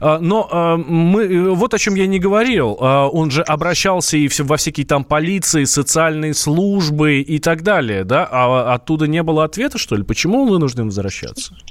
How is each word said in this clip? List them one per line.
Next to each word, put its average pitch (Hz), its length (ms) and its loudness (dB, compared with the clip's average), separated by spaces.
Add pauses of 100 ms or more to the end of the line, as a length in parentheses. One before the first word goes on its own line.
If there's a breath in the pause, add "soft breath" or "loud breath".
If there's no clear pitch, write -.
А, 156 200 2
но, 190 320 0
э, 170 240 2
мы, 170 480 2
э, 185 260 2
вот 214 240 0
о 208 40 0
чем 202 180 0
я 190 100 2
не 190 140 0
говорил. 196 600 0
А, 139 280 2
он 160 240 0
же 156 100 0
обращался 165 720 0
и 147 120 2
все, 147 160 -2
во 147 120 0
всякие 147 300 -4
там 143 180 0
полиции, 160 600 0
социальные 156 720 0
службы 151 840 0
и 151 200 -2
так 165 220 0
далее, 127 420 0
да? 139 260 0
А 123 440 2
оттуда 156 340 -2
не 160 160 0
было 160 200 2
ответа, 220 340 -4
что - 180 -4
ли? 101 80 -2
Почему 196 380 0
он 247 80 2
вынужден 131 340 0
возвращаться? 95 680 -8 (160)